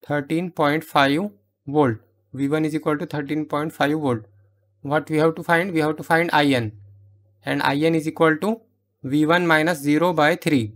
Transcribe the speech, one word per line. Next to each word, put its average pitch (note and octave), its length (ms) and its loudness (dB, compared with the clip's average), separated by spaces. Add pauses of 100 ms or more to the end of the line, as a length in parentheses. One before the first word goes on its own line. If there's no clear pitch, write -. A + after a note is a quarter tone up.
Thirteen D#3+ 440 -4
point D3+ 340 0
five D3 460 2 (360)
volt. C#3 320 2 (360)
V C#3 140 -2
one D#3 180 0
is D3+ 80 -4
equal D3+ 240 -2
to D#3+ 80 -6
thirteen D3+ 400 -6
point D3+ 260 -4
five D3 260 -2
volt. B2+ 280 -4 (560)
What D3 260 -4
we D#3 160 2
have D#3+ 120 2
to F3 60 -12
find? E3+ 300 0
We D#3+ 80 0
have D3+ 160 -2
to D#3 180 -8
find E3+ 200 2
I D3 100 4 (180)
N. A2 100 -6 (760)
And C#3 160 -4
I C#3 140 0
N D#3+ 180 2
is D#3 120 -2
equal D#3+ 300 2 (120)
to A3+ 120 -4 (420)
V C#3+ 220 0
one E3+ 220 2
minus D#3+ 320 2
zero D3+ 340 2
by D#3 240 2
three. C3 400 -2